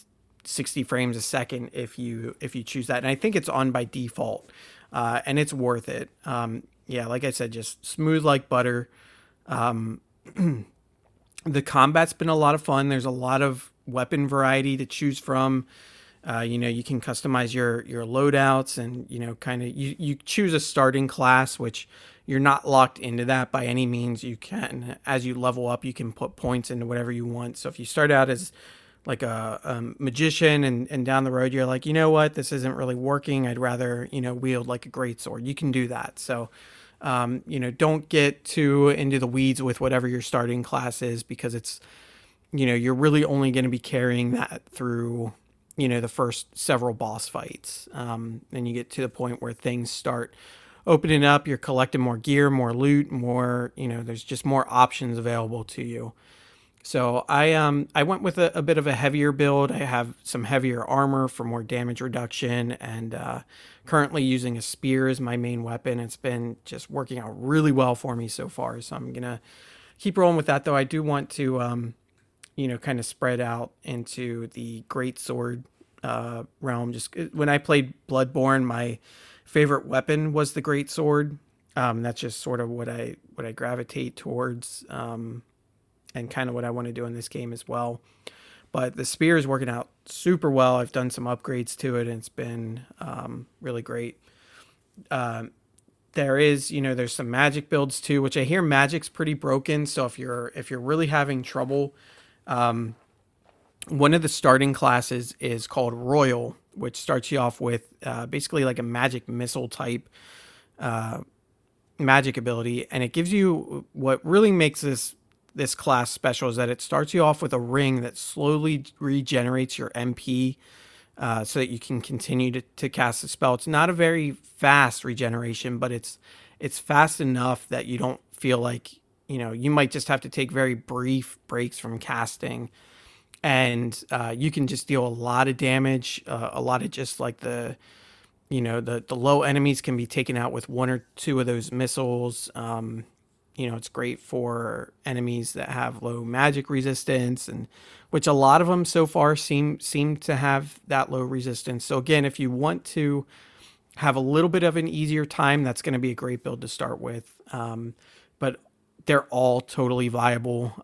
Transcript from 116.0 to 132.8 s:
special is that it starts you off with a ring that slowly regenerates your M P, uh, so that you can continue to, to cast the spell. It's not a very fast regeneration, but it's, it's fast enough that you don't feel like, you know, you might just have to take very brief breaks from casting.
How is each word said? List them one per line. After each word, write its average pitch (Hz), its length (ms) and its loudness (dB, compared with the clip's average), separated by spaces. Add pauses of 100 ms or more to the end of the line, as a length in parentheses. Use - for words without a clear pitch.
special 131 380 -2
is 117 60 -4
that 120 140 0
it 123 120 -4
starts 147 320 -2
you 170 100 4
off 151 180 4
with 143 120 -2
a 127 60 0
ring 131 420 2
that 120 160 -8
slowly 151 640 0 (160)
regenerates 131 800 0
your 117 180 -6
M 123 180 -2
P, 127 440 0 (600)
uh, 113 260 -2
so 139 160 -4
that 131 100 0
you 123 80 -6
can 120 240 -6
continue 127 500 -2
to, 123 100 -6
to - 260 -8
cast 120 340 0
the - 60 -10
spell. - 260 2
It's - 140 -4
not 160 220 4
a 180 40 -2
very 165 380 2
fast 139 720 2
regeneration, 120 720 -4
but 123 140 -4
it's, 117 260 -10 (420)
it's - 200 -6
fast 151 400 4
enough 127 500 0
that 123 160 -4
you 120 120 -6
don't 127 240 -4 (100)
feel 127 280 0
like, 120 320 -6 (360)
you 135 100 -6
know, 117 140 -4
you 120 180 0
might 147 220 4
just - 160 -6
have 135 140 0
to 135 80 -12
take 135 220 -2
very 131 220 2
brief 127 640 -4 (100)
breaks 120 300 -4
from 117 220 -8
casting. 120 720 -6 (720)